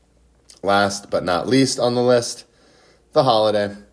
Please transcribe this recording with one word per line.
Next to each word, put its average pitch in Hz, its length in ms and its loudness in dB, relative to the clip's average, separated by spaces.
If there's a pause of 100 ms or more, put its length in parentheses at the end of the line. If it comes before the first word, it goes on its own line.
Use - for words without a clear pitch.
(600)
Last 101 480 -2
but 90 140 -4
not 87 240 -2
least 131 320 2
on 120 160 0
the 123 80 0
list, 120 400 0 (720)
The 156 100 2
Holiday. 107 540 0 (160)